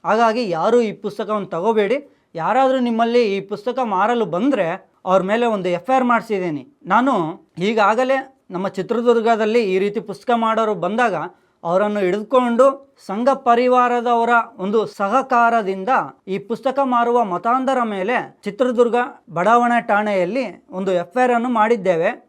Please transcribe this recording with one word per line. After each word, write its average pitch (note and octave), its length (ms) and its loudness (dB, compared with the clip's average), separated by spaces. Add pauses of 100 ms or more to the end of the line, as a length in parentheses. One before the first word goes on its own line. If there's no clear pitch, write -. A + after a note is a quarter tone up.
ಹಾಗಾಗಿ A3 440 2
ಯಾರೂ G3+ 320 2
ಈ G#3+ 100 -2
ಪುಸ್ತಕವನ್ನು G#3 560 -6
ತಗೋಬೇಡಿ. G#3+ 680 -2 (180)
ಯಾರಾದರೂ B3+ 440 2
ನಿಮ್ಮಲ್ಲಿ A#3 580 0
ಈ F#3+ 40 -4
ಪುಸ್ತಕ G#3 380 -8
ಮಾರಲು A3 460 0
ಬಂದರೆ F#3+ 640 -2 (140)
ಅವ್ರ F#3 160 2
ಮೇಲೆ A3 240 0
ಒಂದು F#3+ 240 0
ಎಫ್ F3 220 -4
ಐ C4 40 4
ಆರ್ B3+ 80 2
ಮಾಡಿಸಿದ್ದೀನಿ. F#3 640 -2 (180)
ನಾನು G3 560 0 (160)
ಈಗಾಗಲೇ A3 920 0
ನಮ್ಮ F#3 160 -4
ಚಿತ್ರದುರ್ಗದಲ್ಲಿ A3 1040 0
ಈ F#3+ 60 0
ರೀತಿ G#3 200 -2
ಪುಸ್ತಕ G#3 360 -6
ಮಾಡೋರು A3 400 0
ಬಂದಾಗ G3 400 -2 (520)
ಅವರನ್ನು G#3 380 0
ಹಿಡಿದುಕೊಂಡು A#3 600 2 (420)
ಸಂಘ A3+ 220 -2 (180)
ಪರಿವಾರದವರ A#3+ 840 2 (300)
ಒಂದು G#3 160 0 (180)
ಸಹಕಾರದಿಂದ A#3 920 0 (420)
ಈ - 20 -4 (140)
ಪುಸ್ತಕ B3+ 280 -4 (160)
ಮಾರುವ A#3+ 240 2 (160)
ಮತಾಂಧರ B3 460 0 (140)
ಮೇಲೆ G3+ 240 -2 (280)
ಚಿತ್ರದುರ್ಗ A#3+ 520 0 (400)
ಬಡಾವಣೆ A#3 420 2 (100)
ಠಾಣೆಯಲ್ಲಿ G#3 560 0 (340)
ಒಂದು F#3+ 120 -2 (120)
ಎಫ್ F3 180 -8
ಐ - 40 4
ಆರ್ B3 120 2
ಅನ್ನು A#3+ 120 -2 (100)
ಮಾಡಿದ್ದೇವೆ. F#3+ 520 2 (180)